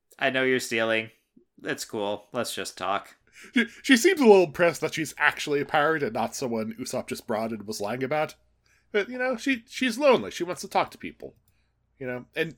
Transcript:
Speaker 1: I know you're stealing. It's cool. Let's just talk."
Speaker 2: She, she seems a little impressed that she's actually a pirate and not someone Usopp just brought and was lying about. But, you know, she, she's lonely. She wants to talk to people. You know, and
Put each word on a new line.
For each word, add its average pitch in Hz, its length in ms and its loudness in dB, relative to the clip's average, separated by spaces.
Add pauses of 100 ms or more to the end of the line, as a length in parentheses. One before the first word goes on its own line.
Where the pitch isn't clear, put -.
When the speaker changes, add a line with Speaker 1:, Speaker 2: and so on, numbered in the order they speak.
(160)
Speaker 1:
I 139 140 0
know 131 140 0
you're 127 160 2
stealing. 113 500 0 (540)
It's - 200 -6
cool. 104 480 -6
Let's 120 220 -6
just - 240 -10
talk." 95 380 -4 (360)
Speaker 2:
She, 233 140 2 (160)
she 262 140 6
seems 339 240 4
a 269 40 4
little 196 200 10
impressed 165 360 0
that 156 140 -4
she's 156 240 -6
actually 147 420 0
a 135 60 -4
pirate 156 380 2
and 110 100 -2
not 117 220 -2
someone 113 440 -4
Usopp 127 280 -6
just - 180 -10
brought 113 240 -2
and 104 160 -10
was 107 140 -8
lying 113 240 -4
about. 151 320 -2 (560)
But, - 180 0
you 254 80 -8
know, 254 180 -2
she, 247 320 -2
she's 240 300 -2
lonely. 214 320 4
She - 140 -6
wants 175 180 -6
to 196 60 -10
talk - 240 0
to - 60 -20
people. - 360 -14 (640)
You 135 80 -10
know, 123 180 -8 (120)
and 160 220 -4